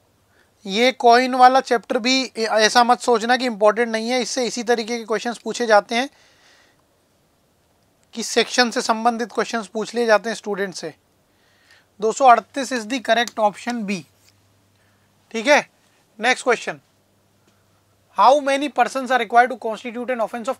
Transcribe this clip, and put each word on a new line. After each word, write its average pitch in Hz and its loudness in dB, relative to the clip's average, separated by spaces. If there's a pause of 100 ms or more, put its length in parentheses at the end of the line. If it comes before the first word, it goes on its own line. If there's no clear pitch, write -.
(680)
ये 233 2
कॉइन 247 4
वाला 254 4
चैप्टर 240 -2
भी 254 -2
ए-, 220 -4
ऐसा 214 2
मत 240 2
सोचना 233 0
कि 247 -4
इंपॉर्टेंट 214 0
नहीं 226 -4
है, 254 0
इससे 240 -4
इसी 233 -6
तरीके 233 -2
के 226 -12
क्वेश्चंस 214 -6
पूछे 226 -6
जाते 208 4
हैं 262 -2 (2000)
कि 226 -8
सेक्शन 233 0
से 240 -2
संबंधित 226 -2
क्वेश्चंस 226 -4
पूछ 214 -8
लिए 233 -2
जाते 208 4
हैं 214 -6
स्टूडेंट 196 -6
से। 147 -12 (1040)
दो 220 -2
सौ 269 2
अड़तीस 240 4
is 240 -4
the 214 -6
correct 226 -2
option 226 -4
B। 190 -6 (1300)
ठीक 226 -8
है, 269 4 (500)
नेक्स्ट 247 -2
क्वेश्चन, 202 -2 (1400)
how 262 6
many 277 -2
persons 254 -2
are 254 2
required 240 2
to 226 -10
constitute 226 -8
an 214 -4
offense 240 -6
of - -